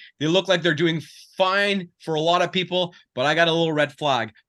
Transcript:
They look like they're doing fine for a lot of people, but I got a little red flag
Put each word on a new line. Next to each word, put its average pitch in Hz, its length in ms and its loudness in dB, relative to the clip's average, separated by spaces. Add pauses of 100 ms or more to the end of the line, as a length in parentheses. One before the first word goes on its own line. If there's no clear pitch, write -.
(200)
They 147 80 -2
look 185 200 0
like 175 160 0
they're 165 100 2
doing 165 300 -2 (340)
fine 196 520 0 (100)
for 160 160 -6
a 151 40 0
lot 175 220 2
of 165 100 -2
people, 180 440 -4 (180)
but 131 140 -2
I 156 80 2
got 170 120 4
a 160 60 0
little 165 200 0
red 147 200 0
flag 123 400 -2 (160)